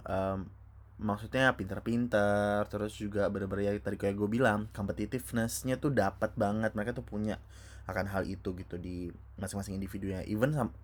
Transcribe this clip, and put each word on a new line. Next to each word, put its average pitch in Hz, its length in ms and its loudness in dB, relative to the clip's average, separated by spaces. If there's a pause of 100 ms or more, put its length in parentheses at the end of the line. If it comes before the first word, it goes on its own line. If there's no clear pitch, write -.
em, 95 400 0 (560)
maksudnya 110 560 2
pinter-pinter, 104 1120 4
terus 104 260 -2
juga 101 380 0
bener-bener 101 380 0
ya - 100 4
tadi 101 160 -2
kayak 98 160 2
gue 101 160 2
bilang, 107 420 4
competitiveness-nya 113 1080 -2
tuh 156 80 2
dapat 107 480 2
banget, 107 400 2
mereka 107 160 -2
tuh 123 100 -6
punya 104 380 -4 (480)
akan 95 160 0
hal 98 240 0
itu 95 240 -4
gitu 90 240 -8
di 90 320 -6 (320)
masing-masing 98 340 -4
individunya. 95 540 -4
Even 120 240 4
sam-, 139 300 0